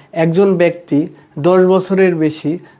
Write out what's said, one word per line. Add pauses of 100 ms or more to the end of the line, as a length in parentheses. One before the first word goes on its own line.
(120)
একজন
ব্যক্তি (320)
দশ
বছরের
বেশি (220)